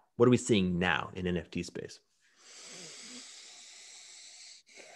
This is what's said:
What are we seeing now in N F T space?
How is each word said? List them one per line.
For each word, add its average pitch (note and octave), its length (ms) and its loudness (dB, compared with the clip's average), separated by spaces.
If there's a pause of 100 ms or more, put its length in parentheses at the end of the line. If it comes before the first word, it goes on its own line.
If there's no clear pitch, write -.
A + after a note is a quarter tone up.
(140)
What A#2+ 140 6
are - 20 8
we B2 60 8
seeing F#2 420 4
now F2 360 2
in F2+ 120 -4
N F2+ 100 0
F E2 140 -6
T F2 140 -4
space? - 340 -12 (3000)